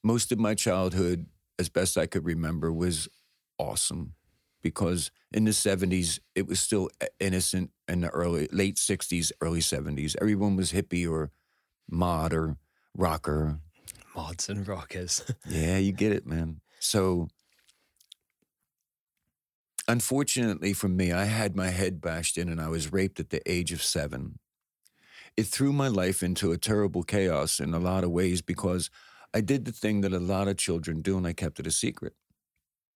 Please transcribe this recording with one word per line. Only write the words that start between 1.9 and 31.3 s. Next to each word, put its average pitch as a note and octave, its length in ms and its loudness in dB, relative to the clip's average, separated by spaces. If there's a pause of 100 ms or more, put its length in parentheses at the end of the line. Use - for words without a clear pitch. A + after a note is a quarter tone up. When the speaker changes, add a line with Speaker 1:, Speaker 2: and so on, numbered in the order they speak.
Speaker 1:
I D#2+ 80 2
could D#2+ 180 -4
remember, E2 480 0
was E2 380 -2 (480)
awesome - 560 -4 (480)
because F2 500 0 (220)
in A2 100 4
the G#2+ 80 6
seventies, F#2 720 2 (120)
it F#2+ 140 -2
was F#2 140 -2
still G2 280 0 (300)
innocent F#2 520 0 (140)
in F2 140 -2
the F2 80 0
early, E2+ 460 0
late G2 240 2
sixties, F2 640 0
early E2 180 0
seventies. D2 640 -2
Everyone G2+ 340 2
was F#2 160 0
hippie F2 380 0
or D#2+ 220 -2 (580)
mod E2 440 2
or D#2+ 220 0 (400)
rocker. D#2 640 0 (560)
Speaker 2:
Mods E2 320 -8
and G2+ 180 -6
rockers. F2+ 560 -6 (180)
<laughs> - 60 -20
Speaker 1:
Yeah, E2+ 320 2
you G2 140 4
get G2+ 220 2
it, - 120 -2
man. D#2+ 360 -4 (180)
So, F#2 480 2 (2500)
unfortunately A#2 840 2
for G2 160 0
me, F2+ 240 4
I F#2 140 2
had G#2+ 320 0
my F#2 100 0
head F2+ 320 0
bashed E2 380 -2
in F2 100 -2
and E2 140 -2
I D#2 80 -4
was D#2+ 240 -4
raped F#2+ 260 0
at D#2+ 120 -6
the - 180 -2
age F2 240 0
of E2 100 -6
seven. C#2+ 560 -4 (960)
It G#2+ 120 0
threw C#3 260 2
my C#3 160 2
life F#2+ 340 2
into F2+ 300 2
a D2 40 0
terrible G2+ 460 2
chaos E2+ 560 2
in D2 140 -2
a E2 60 2
lot F2+ 260 2
of F2 60 2
ways F2+ 300 2
because F2+ 480 -2 (440)
I A2 80 2
did A#2+ 240 0
the A#2 60 -8
thing G#2+ 300 0
that G2 100 2
a F#2 80 2
lot F#2+ 280 0
of G2 100 0
children E2 440 -2
do F#2+ 140 0
and F2+ 120 0
I E2+ 60 -2